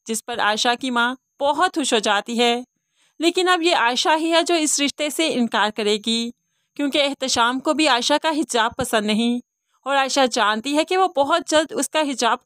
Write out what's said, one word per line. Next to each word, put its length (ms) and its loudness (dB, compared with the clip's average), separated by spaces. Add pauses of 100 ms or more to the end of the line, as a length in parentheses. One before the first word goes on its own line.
जिस 140 -6
पर 200 -8
आयशा 340 2
की 160 -6
माँ 240 0 (240)
बहुत 360 0
खुश 180 0
हो 80 2
जाती 360 -2
है। 260 0 (560)
लेकिन 280 0
अब 140 2
ये 140 2
आयशा 380 2
ही 160 0
है 140 4
जो 120 0
इस 240 -2
रिश्ते 320 -2
से 180 -2
इनकार 420 0
करेगी, 600 -2 (440)
क्योंकि 220 0
एहतशाम 600 0
को 140 -2
भी 140 2
आयशा 300 2
का 140 -2
हिजाब 420 -2
पसंद 320 -2
नहीं 340 0 (460)
और 100 0
आयशा 320 2
जानती 480 0
है 100 2
कि 120 -2
वो 180 4
बहुत 340 0
जल्द 240 2
उसका 280 -2
हिजाब 440 0